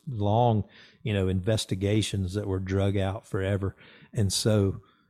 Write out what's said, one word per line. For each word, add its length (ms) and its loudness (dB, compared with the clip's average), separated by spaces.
long, 560 2
you 120 -2
know, 140 2
investigations 1040 0
that 140 -6
were 120 -2
drug 360 0
out 300 -2
forever. 500 -2
And 200 0
so 480 2